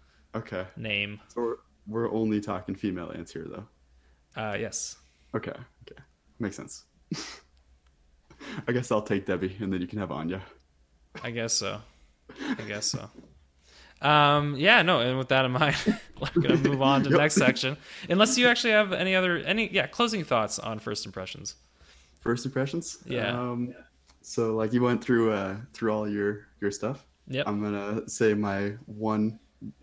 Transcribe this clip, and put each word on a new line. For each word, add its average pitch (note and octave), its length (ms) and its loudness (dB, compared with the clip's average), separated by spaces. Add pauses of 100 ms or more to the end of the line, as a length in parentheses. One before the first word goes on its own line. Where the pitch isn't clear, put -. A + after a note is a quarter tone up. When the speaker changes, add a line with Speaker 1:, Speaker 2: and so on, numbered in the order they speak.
(340)
Speaker 1:
Okay. G2+ 300 -6 (120)
Speaker 2:
name. G#2 520 -4
Speaker 1:
So A#2+ 140 -6
we're, A2+ 140 -2 (300)
we're A2+ 260 -2
only A2 280 0
talking G2 340 -6
female F2+ 400 -4
ants E2+ 180 -12
here, D#2+ 160 -10
though. G#2+ 180 -12 (720)
Speaker 2:
Uh, G#2+ 180 -4
yes. - 380 -6 (380)
Speaker 1:
Okay, - 160 -6
okay. - 520 -18 (360)
Makes G#2+ 180 -4
sense. - 280 -14 (300)
<laughs> - 1500 -16
I B2 60 -2
guess B2 180 -2
I'll G#2+ 120 2
take G2+ 240 -2
Debbie, F#2+ 340 -2
and G2 120 -2
then F#2 80 -2
you F2+ 60 -4
can G#2+ 120 -8
have F2+ 120 -4
Anya. E2 320 -6 (800)
Speaker 2:
I A#2+ 80 -8
guess A#2 220 -4
so. G#2 280 -4 (800)
I A#2 40 -12
guess G#2+ 240 -6
so. - 220 -6 (960)
Um, D3 500 6
yeah, F#3+ 260 6
no, E3 180 4
and B2+ 160 2
with C3 120 -2
that C3 160 4
in B2+ 80 0
mind, D3 240 2 (100)
<laughs> - 340 -4
we're D3 220 0
gonna - 140 4
move C#3 260 2
on C#3 220 6
to C#3 40 -2
the C#3 60 4
Speaker 1:
Yep. C#3+ 60 8
Speaker 2:
next D3+ 160 4
section. C3 400 2 (320)
Unless A3 280 4
you B3 120 6
actually A#3 240 4
have G#3+ 200 4
any F#3+ 220 0
other, F#3 240 4
any, G3+ 340 -2
yeah, F#3+ 140 2
closing A3 380 0
thoughts A2 340 2
on A2 220 -6
first - 260 -6
impressions. G2 480 -12 (640)
Speaker 1:
First A#2+ 260 -2
impressions? C3+ 580 -4
Speaker 2:
Yeah. A#2+ 340 -4
Speaker 1:
Um, B2 360 -4 (480)
so, A2+ 340 0
like, A2 160 0
you B2 100 4
went B2 220 4
through, A#2 280 4
uh, G2 240 -2 (160)
through A2 200 -2
all G#2+ 160 -2
your, G#2 380 -2 (140)
your G2+ 120 0
stuff. B2+ 340 -6 (220)
Speaker 2:
Yep. C3 180 -2
Speaker 1:
I'm G#2 160 -2
gonna G#2 460 -2
say A2 260 4
my G2+ 360 0 (160)
one, G#2+ 520 0 (440)